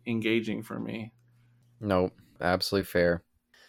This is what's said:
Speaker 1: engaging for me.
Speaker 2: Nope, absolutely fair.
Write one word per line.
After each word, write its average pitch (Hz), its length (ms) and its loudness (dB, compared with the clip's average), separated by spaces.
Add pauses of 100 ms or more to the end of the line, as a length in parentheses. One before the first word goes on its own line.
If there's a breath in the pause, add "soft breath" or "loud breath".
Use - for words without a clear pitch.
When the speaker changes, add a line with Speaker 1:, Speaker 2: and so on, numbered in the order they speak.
Speaker 1:
engaging 110 560 0
for 113 160 -10
me. 113 340 -8 (680)
Speaker 2:
Nope, 92 320 2 (280)
absolutely 92 460 0
fair. 87 360 2 (460 soft breath)